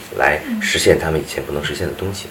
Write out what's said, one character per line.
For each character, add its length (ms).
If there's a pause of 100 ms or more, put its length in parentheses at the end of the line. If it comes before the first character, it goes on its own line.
(180)
来 220 (220)
实 180
现 200
他 120
们 80
以 40
前 200
不 80
能 120
实 120
现 120
的 60
东 200
西。 180